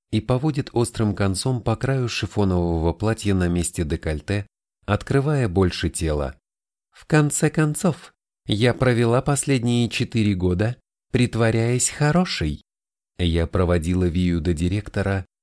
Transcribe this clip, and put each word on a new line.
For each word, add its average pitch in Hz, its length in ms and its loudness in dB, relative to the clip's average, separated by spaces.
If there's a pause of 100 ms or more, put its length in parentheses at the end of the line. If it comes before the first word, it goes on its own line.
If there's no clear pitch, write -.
(120)
и 107 80 0
поводит 131 540 -2
острым 113 420 0
концом 101 460 -2
по 110 160 -2
краю 123 320 -2
шифонового 87 840 0
платья 104 420 -2
на 92 140 2
месте 87 380 -2
декольте, 80 600 -4 (400)
открывая 131 640 0
больше 90 420 0
тела. 73 460 -4 (560)
"В - 140 -20
конце 151 440 2
концов, 151 640 -2 (320)
я 110 280 2
провела 120 480 2
последние 120 680 0
четыре 107 460 0
года, 90 420 0 (360)
притворяясь 117 760 2
хорошей". 147 720 0 (560)
Я 82 280 2
проводила 90 580 0
Вию 87 360 0
до 85 120 0
директора, 98 720 -2 (160)